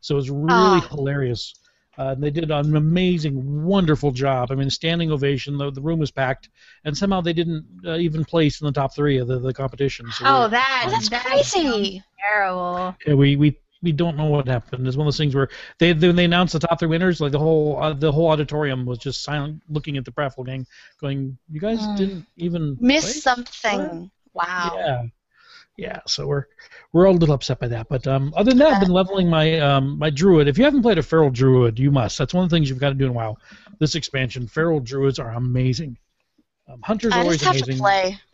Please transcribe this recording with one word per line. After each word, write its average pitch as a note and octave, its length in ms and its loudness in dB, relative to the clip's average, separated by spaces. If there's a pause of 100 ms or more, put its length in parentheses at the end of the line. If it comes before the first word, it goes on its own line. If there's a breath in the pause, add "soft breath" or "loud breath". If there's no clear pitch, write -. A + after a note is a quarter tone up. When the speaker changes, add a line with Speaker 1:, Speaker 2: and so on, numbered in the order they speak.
Speaker 1:
So - 140 -4
it - 20 0
was C3 140 -4
really F#3+ 520 4
Speaker 2:
Ah. - 60 -12
Speaker 1:
hilarious. C#3 640 -4 (440)
Uh, C3+ 180 -6
and C3+ 80 -6
they D3 80 0
did D#3+ 180 -4
an D3+ 260 0
amazing, D#3 880 0
wonderful E3 460 2
job. B2+ 400 -2
I C3+ 40 -4
mean, C3+ 160 -2
standing E3 400 -2
ovation. C#3+ 480 -2
The, C#3+ 100 -4
the C3+ 120 -12
room D#3+ 180 -2
was D3 120 -2
packed, C3+ 380 -4 (360 soft breath)
and D3 120 -6
somehow G3 240 0
they E3+ 120 -2
didn't, E3 320 -4 (200)
uh, E3 120 -6
even D#3+ 280 -2
place D#3 360 0
in D3+ 40 -6
the D3 60 -2
top C3+ 240 -2
three D3 220 2
of B2 100 -2
the, B2+ 120 -2
the C3 140 -4
competition. C3 580 -4
So - 140 -6
Speaker 3:
Oh, C4+ 160 4
Speaker 1:
we're A3+ 80 2
Speaker 3:
that, B3+ 380 0
Speaker 2:
Oh, - 40 -2
that's G#3+ 180 -2
Speaker 3:
that A#3+ 160 -4
Speaker 2:
crazy. C#5 180 2 (540)
Speaker 3:
sounds F#3+ 60 -18 (180)
terrible. F3+ 760 -2 (100)
Speaker 1:
Yeah, D3 100 4
we, C#3 200 4
we, D3 240 2 (220)
we F3 100 -2
don't D#3+ 240 -2
know D3+ 100 -2
what D3 220 0
happened. B2+ 400 -4
It's B2+ 80 -4
one D3+ 120 0
of C#3+ 60 0
those - 40 -4
things D3 180 0
where C3+ 140 0 (300 loud breath)
they, E3+ 140 4
they, D#3+ 140 4
when F3 80 4
they F3 100 4
announced F3 280 2
the E3 60 0
top E3 200 -2
three E3+ 80 -2
winners, E3 320 0
like, C#3+ 120 -2
the C#3+ 80 0
whole, D3+ 420 2
uh, D#3 120 -2
the D3 180 0
whole D#3+ 180 2
auditorium D3 560 -2
was B2 140 -6
just - 240 -8
silent, D3 440 -6
looking D3 300 -6
at B2+ 80 -8
the - 60 -16
Pratfall C3+ 340 -6
gang, C3 200 -8 (360 soft breath)
going, C#3 360 -6 (120)
"You D3+ 100 -10
guys G#3+ 240 -4
Speaker 2:
Hmm. G#3 120 -4
Speaker 1:
didn't G3 300 -4 (120)
even E3+ 420 -4
Speaker 2:
Missed C4+ 280 4
Speaker 1:
place? D4+ 160 -8
Speaker 2:
something. G3+ 880 -4 (220)
Speaker 1:
What?" F3 140 -4
Speaker 2:
Wow. F3 300 -4
Speaker 1:
Yeah. C#3 260 -4 (760 soft breath)
Yeah, - 280 -10
so C#3+ 180 -6
we're, C#3+ 200 -4 (460 loud breath)
we're F3 160 6
all G3 60 6
a F3 60 4
little D#3 160 4
upset C3 240 -4
by B2 80 -6
that, A#2 200 -6
but, C3+ 200 -4
um, C3+ 280 0
other G#3 140 4
than B3+ 80 6
that, D4 160 6
I've G3+ 60 4
been G3 100 4
leveling F#3 400 2
my, D#3+ 300 2
um, C#3+ 400 2
my D#3 100 0
druid. D#3 380 6
If C#3 100 2
you A3+ 60 6
haven't C#4+ 180 4
played G#3+ 160 4
a D#3+ 60 0
feral D#3+ 260 4
druid, B2+ 480 4
you C#3 140 2
must. B2+ 260 0
That's C#3+ 160 -2
one F3+ 100 2
of F3+ 60 0
the D#3+ 60 2
things D#3 120 2
you've C3 120 -6
gotta C#3 160 0
do C3+ 100 0
in B2+ 80 -2
WoW. A2+ 240 -6 (400 loud breath)
This D3+ 160 0
expansion, C3 540 -6
feral D#3+ 320 0
druids C3+ 400 -2
are A#2+ 140 -8
amazing. B2+ 640 -2 (680)
Um, - 140 -20
hunter's A3 320 -2
Speaker 2:
I F3+ 60 2
Speaker 1:
always E3+ 220 2
Speaker 2:
just - 40 0
have F#4 120 4
Speaker 1:
amazing. C3 180 -2
Speaker 2:
to C3 40 -4
play. G3 380 0 (160)